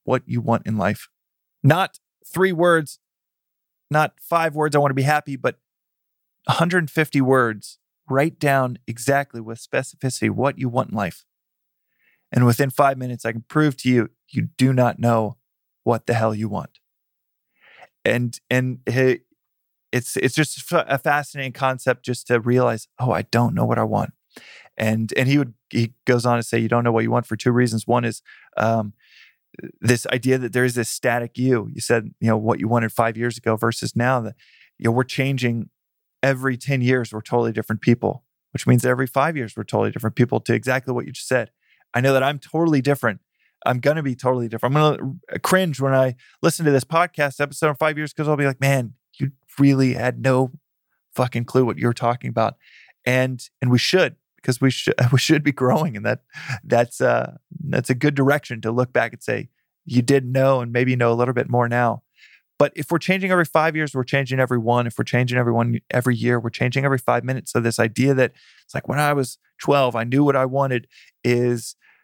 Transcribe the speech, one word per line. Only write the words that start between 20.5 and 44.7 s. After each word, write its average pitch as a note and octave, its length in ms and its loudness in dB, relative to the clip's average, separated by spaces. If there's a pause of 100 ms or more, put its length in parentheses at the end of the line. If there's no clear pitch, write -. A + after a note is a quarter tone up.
fa-, E3+ 260 -2
a C3+ 100 0
fascinating C#3+ 540 -4
concept C3 520 -2
just - 240 -6
to A#2+ 120 2
realize, A#2+ 480 0 (100)
"Oh, B2 120 0
I - 120 0
don't A#2 320 2
know A2+ 120 0
what A#2 120 0
I A2+ 60 0
want." G#2 300 -2 (640)
And, A2 400 -2
and C3 120 2
he C#3+ 100 4
would, C3 160 -2 (160)
he A#2 220 -2 (140)
goes B2 180 2
on A#2+ 140 2
to A#2 40 -4
say, A#2 160 -2
"You A2+ 100 0
don't A#2+ 160 2
know A#2+ 80 2
what A2+ 120 2
you A2+ 60 -2
want A#2+ 160 0
for A2 100 -8
two B2 160 0
reasons. A#2 340 0
One A#2+ 180 2
is, A2+ 180 -6 (340)
um, A2 380 0 (840)
this A#2 260 2
idea B2+ 320 0
that B2 140 -6
there B2 120 2
is B2 100 0
this A#2+ 140 -2
static A#2+ 480 -4
you. B2 380 0
You - 60 -12
said, A2+ 300 0 (100)
you A2+ 80 0
know, A2 80 2
what A2 240 0
you A2 80 -2
wanted A2+ 240 0
five A2+ 240 0
years A#2 200 -4
ago A2+ 200 -2
versus A#2 400 -4
now B2 240 0
that, A2 160 -10 (420)
you - 60 -6
know, A2+ 80 2
we're B2 120 2
changing B2+ 640 -4 (520)
every C3 340 0
ten C3+ 260 -2
years, B2 300 2
we're G#2+ 100 -8
totally A#2 300 0
different G#2+ 280 -4
people, A2+ 440 0 (280)
which - 140 -8
means B2 180 4
every B2+ 220 0
five D3+ 300 0
years, A2+ 200 -8
we're G2+ 80 -8
totally G#2+ 260 0
different A#2+ 260 -6
people," B2 240 2
to - 120 -2
exactly B2+ 400 -2
what B2 140 -6
you - 60 -14
just - 160 -14
said. A#2+ 220 0 (440)
I A#2+ 80 0
know C3+ 100 4
that C3 100 4
I'm C#3+ 160 0
totally D#3+ 440 0
different. B2 380 0 (460)
I'm B2 140 0
gonna D3+ 220 0
be C3+ 120 -2
totally B2 340 -2
different. B2 280 -2